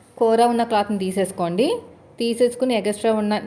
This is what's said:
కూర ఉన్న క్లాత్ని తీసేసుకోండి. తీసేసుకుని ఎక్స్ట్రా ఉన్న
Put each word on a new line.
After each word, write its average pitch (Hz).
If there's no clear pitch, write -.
కూర 226
ఉన్న 233
క్లాత్ని 214
తీసేసుకోండి. 185
తీసేసుకుని 240
ఎక్స్ట్రా 208
ఉన్న 214